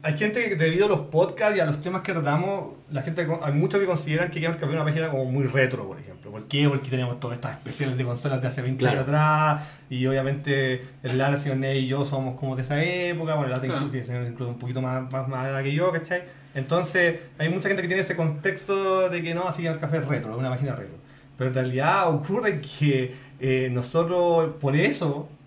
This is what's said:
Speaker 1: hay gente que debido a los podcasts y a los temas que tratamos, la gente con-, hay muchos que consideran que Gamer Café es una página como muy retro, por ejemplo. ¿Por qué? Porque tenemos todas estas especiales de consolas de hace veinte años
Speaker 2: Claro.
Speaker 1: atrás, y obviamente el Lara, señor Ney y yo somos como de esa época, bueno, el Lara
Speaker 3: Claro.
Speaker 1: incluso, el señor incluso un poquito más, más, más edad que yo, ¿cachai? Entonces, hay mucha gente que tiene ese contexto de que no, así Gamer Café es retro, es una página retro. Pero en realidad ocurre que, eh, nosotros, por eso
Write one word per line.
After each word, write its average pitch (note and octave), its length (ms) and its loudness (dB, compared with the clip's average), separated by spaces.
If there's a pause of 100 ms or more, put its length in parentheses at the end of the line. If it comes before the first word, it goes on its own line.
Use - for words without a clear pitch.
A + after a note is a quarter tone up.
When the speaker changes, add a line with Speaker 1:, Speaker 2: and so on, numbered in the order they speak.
Speaker 1:
hay D3+ 140 0
gente G#3+ 320 0
que G3 80 0
debido E3 300 4
a - 20 4
los F3+ 120 4
podcasts G3 580 2
y - 20 2
a D#3+ 60 4
los D3 160 0
temas F3+ 180 -2
que G3 120 -4
tratamos, E3+ 560 0 (220)
la C#3 120 -2
gente E3 240 -2
con-, D#3 160 -2
hay D3 100 0
muchos F3+ 260 2
que G3 80 4
consideran D#3+ 440 0
que D#3 100 -6
Gamer E3 180 -2
Café C#3+ 140 -2
es D#3+ 40 0
una D#3 100 0
página D#3+ 240 0
como C3 160 0
muy C3 180 0
retro, B2+ 420 2
por F2+ 140 -10
ejemplo. - 300 -16
¿Por G#2+ 180 -12
qué? D3 220 4
Porque C3+ 180 -2
tenemos B2 320 -2
todas A#2+ 160 -6
estas - 220 -8
especiales C3 400 -4
de C3 80 0
consolas B2+ 340 -2
de B2+ 80 -2
hace B2+ 140 -4
veinte B2+ 260 0
años C3+ 160 2
Speaker 2:
Claro. D3 140 2 (400)
Speaker 1:
atrás, - 100 -10 (220)
y B2+ 160 0
obviamente C3+ 800 0 (160)
el B2+ 160 0
Lara, C#3+ 180 4
señor C#3+ 220 -2
Ney C3+ 260 0
y - 20 -2
yo C3+ 200 0
somos C3+ 340 -4
como C3 160 -2
de C3 60 -4
esa D3 200 0
época, F3 520 0
bueno, C#3+ 140 0
el - 20 -2
Lara B2+ 120 -2
Speaker 3:
Claro. C3 220 -2
Speaker 1:
incluso, C3 140 -4
el A2 80 -6
señor B2 200 -4
incluso A#2+ 260 -6
un B2 60 -10
poquito B2+ 220 -4
más, B2+ 320 -4
más, C3 160 -4
más C3 180 -4
edad C3+ 160 -2
que C#3 120 0
yo, F3 180 2
¿cachai? F3 300 -2 (320)
Entonces, E3+ 600 2 (220)
hay D#3+ 120 0
mucha F#3+ 180 0
gente F#3+ 140 0
que F3 60 -2
tiene F#3 140 2
ese F3 140 -2
contexto F#3 960 0
de F3 120 -2
que E3 120 -4
no, F3+ 140 -2
así E3+ 140 -4
Gamer E3 180 -2
Café D#3 180 0
es C3+ 100 -2
retro, A#2 240 -2
es A#2 60 -6
una C3 100 -2
página B2+ 260 -2
retro. G2+ 200 -12 (420)
Pero B2+ 140 0
en B2+ 40 -4
realidad C#3 540 2
ocurre E3 540 0
que, C3 520 0 (240)
eh, C3 320 0
nosotros, E3 920 2
por C#3 160 2
eso D3+ 520 0 (180)